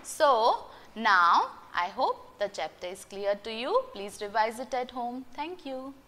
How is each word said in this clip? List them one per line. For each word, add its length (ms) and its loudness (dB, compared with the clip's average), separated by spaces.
So, 600 4
now 560 4
I 140 -2
hope 520 -4
the 100 -2
chapter 380 -8
is 180 -12
clear 380 -2
to 80 -8
you. 320 0
Please 280 -12
revise 380 -2
it 140 -8
at 180 -4
home. 420 -8
Thank 320 -8
you. 280 -8